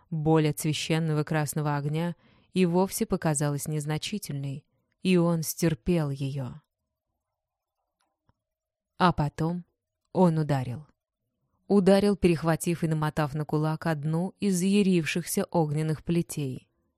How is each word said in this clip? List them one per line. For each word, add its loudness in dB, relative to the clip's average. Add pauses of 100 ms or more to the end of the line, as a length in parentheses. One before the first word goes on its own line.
(100)
боль 2
от -2
священного -2
красного -2
огня -4 (380)
и 4
вовсе 0
показалась -2
незначительной, -6 (380)
и 4
он 2
стерпел -2
ее. -6 (2500)
А 4
потом -4 (480)
он 4
ударил. -2 (800)
Ударил, 6
перехватив 0
и 0
намотав -2
на -4
кулак -2
одну -2
из 2
ярившихся 2
огненных -2
плетей. -4 (300)